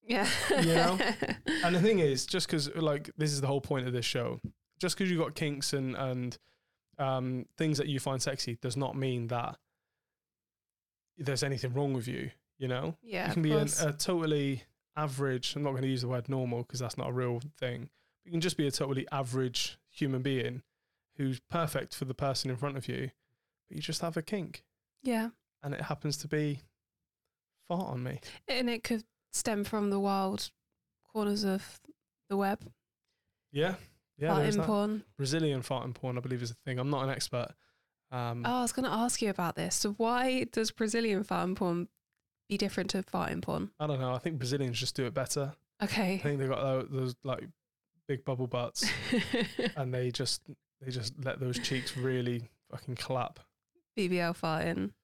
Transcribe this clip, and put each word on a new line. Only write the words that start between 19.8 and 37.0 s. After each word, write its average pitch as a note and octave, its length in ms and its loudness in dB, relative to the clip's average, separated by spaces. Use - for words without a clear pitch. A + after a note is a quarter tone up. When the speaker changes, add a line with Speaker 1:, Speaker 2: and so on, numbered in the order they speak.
Speaker 2:
human C3 320 0
being B2+ 400 0
who's C3 240 0
perfect - 540 -2
for C#3 120 -6
the C3 80 -4
person C3+ 360 0
in B2 60 -2
front C#3 220 -4
of B2+ 100 -6
you, B2+ 220 -4
but - 80 -12
you D3+ 60 -6
just D#3 180 -4
have E3+ 160 -2
a E3 60 -2
kink. - 420 -4
Speaker 1:
Yeah. A#3 280 0
Speaker 2:
And C#3+ 120 -2
it - 80 -4
happens D3 360 -2
to D3+ 100 -8
be D3+ 340 0
fart F3+ 200 -2
on B2 140 -4
me. C3 180 -6
Speaker 1:
And B3+ 220 2
it A#3 120 -2
could A3 220 -2
stem G#3+ 320 0
from G#3 260 0
the G3 100 2
wild G3 500 0
corners G#3 400 0
of G3 360 0
the G3 80 0
web. G3 360 0
Speaker 2:
Yeah. E3+ 240 2
Yeah, D#3 180 2
there - 120 4
is G#3 80 4
Speaker 1:
Farting G#3 40 4
Speaker 2:
that. D#3+ 80 2
Speaker 1:
porn. G#3 380 2
Speaker 2:
Brazilian C#3+ 460 2
farting B2 320 -2
porn, B2 240 -2
I - 20 -2
believe, B2+ 220 -4
is A#2 80 -4
a A#2 40 -10
thing. B2+ 240 -6
I'm C3 120 0
not C3+ 140 2